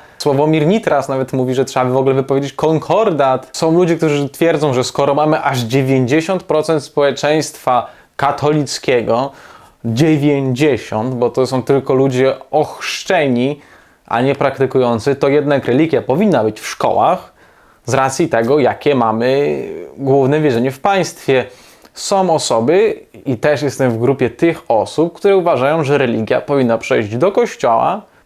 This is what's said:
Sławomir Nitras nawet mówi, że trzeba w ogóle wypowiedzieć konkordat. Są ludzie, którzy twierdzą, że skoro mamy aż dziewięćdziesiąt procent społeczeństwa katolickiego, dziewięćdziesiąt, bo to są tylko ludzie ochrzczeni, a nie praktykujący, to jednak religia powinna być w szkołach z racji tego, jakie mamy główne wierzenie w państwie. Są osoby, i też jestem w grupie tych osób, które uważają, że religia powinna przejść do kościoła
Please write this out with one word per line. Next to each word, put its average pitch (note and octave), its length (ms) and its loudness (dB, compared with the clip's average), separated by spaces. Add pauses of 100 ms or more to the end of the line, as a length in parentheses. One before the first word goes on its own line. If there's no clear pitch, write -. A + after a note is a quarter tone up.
(180)
Sławomir D3+ 480 2
Nitras E3 420 0
nawet C3 240 -4
mówi, B2+ 220 -2
że C3 100 0
trzeba B2+ 220 -2
w B2+ 100 0
ogóle C3+ 180 2
wypowiedzieć C3+ 380 -2
konkordat. D#3 1000 0
Są E3 200 0
ludzie, E3+ 240 2
którzy D3 320 -2
twierdzą, D3+ 460 0
że B2 100 0
skoro C#3+ 300 0
mamy D3+ 280 0
aż C3+ 160 -2
dziewięćdziesiąt C3 840 0
procent D3+ 420 -2
społeczeństwa C#3 1040 -2 (300)
katolickiego, C#3 1120 0 (540)
dziewięćdziesiąt, C3+ 1300 0
bo A#2+ 160 0
to B2+ 160 0
są B2+ 160 -2
tylko C3+ 320 0
ludzie C3 400 2 (160)
ochrzczeni, D3 1080 -2 (460)
a A#2 140 -2
nie C3+ 140 2
praktykujący, C3 840 0
to C#3 120 0
jednak C#3+ 380 0
religia C3 360 2
powinna D3 420 2
być G#2+ 160 -4
w - 60 -14
szkołach B2+ 680 -2 (520)
z A#2 80 -2
racji C3+ 340 0
tego, A#2 300 2
jakie B2 360 0
mamy B2+ 640 0 (380)
główne C3+ 440 2
wierzenie C3 300 0
w C3 100 -14
państwie. D#3+ 640 0 (500)
Są F#3+ 360 -2
osoby, D3+ 680 2 (260)
i C3 100 -2
też D3 260 0
jestem C3 280 0
w A2+ 80 -2
grupie B2 320 0
tych E3 380 -2
osób, D3 480 0
które G3 200 2
uważają, D#3+ 480 0
że C#3+ 140 2
religia A#2+ 420 0
powinna B2 380 0
przejść A2+ 380 -2
do E3 160 2
kościoła D3 680 0 (240)